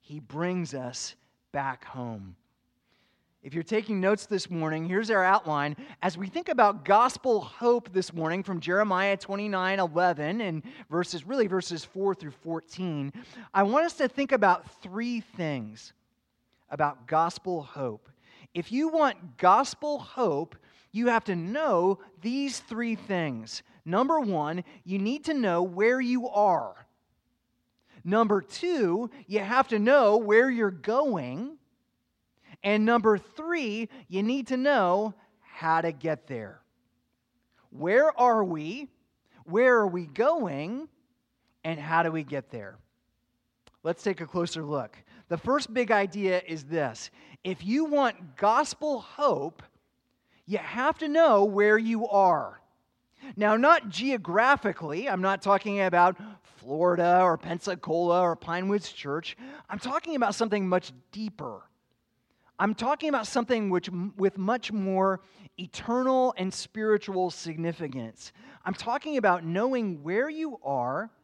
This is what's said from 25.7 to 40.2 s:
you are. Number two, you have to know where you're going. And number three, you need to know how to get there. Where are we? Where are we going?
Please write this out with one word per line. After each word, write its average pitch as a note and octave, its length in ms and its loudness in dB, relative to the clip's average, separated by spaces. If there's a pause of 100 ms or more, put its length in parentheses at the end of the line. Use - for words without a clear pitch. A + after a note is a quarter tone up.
you B3 260 -2
are. F3 480 2 (1300)
Number G#3 360 4
two, A#3 680 -2 (180)
you G#3 120 -2
have A#3+ 300 2
to A3 100 0
know A3+ 380 6
where A3+ 320 6
you're A3+ 220 0
going. G#3+ 840 -2 (1040)
And G#3+ 220 2
number A3 340 4
three, B3+ 720 -6 (220)
you F#3+ 140 -2
need B3 240 -2
to B3+ 100 -2
know G#3+ 560 2 (260)
how E3 400 -2
to E3 140 -2
get D3+ 340 -6
there. G#2+ 320 -12 (1120)
Where A3 500 2
are A#3 240 4
we? F3 460 -6 (560)
Where A#3+ 320 4
are G#3 100 4
we F3 180 -4
going? G#3+ 840 -2 (720)